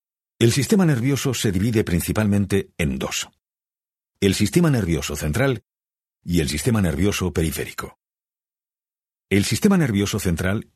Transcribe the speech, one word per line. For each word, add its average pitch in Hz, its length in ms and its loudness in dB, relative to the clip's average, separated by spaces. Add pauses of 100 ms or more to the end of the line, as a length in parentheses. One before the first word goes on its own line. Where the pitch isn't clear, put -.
(380)
El 117 140 4
sistema 185 340 2
nervioso 135 480 0
se 107 180 -2
divide 104 320 0
principalmente 98 960 0
en 69 200 -2
dos: - 300 -8 (920)
el 98 140 4
sistema 160 360 2
nervioso 85 460 -2
central 110 480 -2 (600)
y 87 160 0
el 69 80 0
sistema 107 320 0
nervioso 90 520 -2
periférico. - 680 -6 (1300)
El 98 140 2
sistema 202 320 2
nervioso 107 440 0
central 92 560 -2